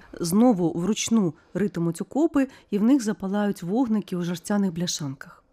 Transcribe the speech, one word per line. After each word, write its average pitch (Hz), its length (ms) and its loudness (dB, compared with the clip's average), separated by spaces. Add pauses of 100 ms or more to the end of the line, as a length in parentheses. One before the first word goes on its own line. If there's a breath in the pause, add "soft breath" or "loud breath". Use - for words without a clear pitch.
(200)
знову 180 600 2
вручну 202 540 0 (200 soft breath)
ритимуть 170 480 -2
окопи, 277 460 0 (240 loud breath)
і 202 60 0
в 196 60 2
них 254 200 4
запалають 202 600 -2
вогники 214 520 -2
у 175 80 -2
жерстяних 185 500 -2
бляшанках. 160 680 -8 (120)